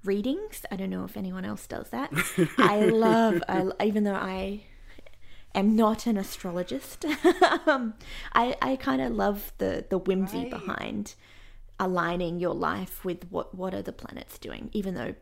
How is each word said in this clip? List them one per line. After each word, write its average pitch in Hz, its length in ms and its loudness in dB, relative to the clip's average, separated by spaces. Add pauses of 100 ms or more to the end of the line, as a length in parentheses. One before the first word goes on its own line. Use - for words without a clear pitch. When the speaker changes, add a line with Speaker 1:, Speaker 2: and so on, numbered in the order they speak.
Speaker 1:
readings. 254 640 -2
I 196 60 -6
don't 190 120 -4
know 185 140 -4
if 185 140 -10
anyone 185 260 -6
else 208 240 -8
does - 220 -10
that. 254 220 -6 (240)
Speaker 2:
<laughs> 170 220 2
Speaker 1:
I 214 280 6
love, 220 640 6
I, 185 200 2 (140)
even 214 220 4
though 196 100 2
I 190 460 -4 (920)
am 208 220 6
not 220 320 4
an 220 100 4
astrologist, 190 880 -6
<laughs> 302 640 6
um, 247 260 2 (400)
I, 240 280 2
I 262 160 2
kinda 262 320 0
love 202 480 0
the, 190 320 -2
the 190 80 2
whimsy 185 460 0
Speaker 3:
Right. 254 60 -8
Speaker 1:
behind - 640 -6 (640)
aligning 175 600 0
your 175 140 0
life 175 500 -4
with 175 280 -6
what, - 240 -4
what 185 180 -6
are 196 80 -4
the - 100 -8
planets - 460 -16
doing, - 360 -12
even 190 200 -2
though 117 280 -6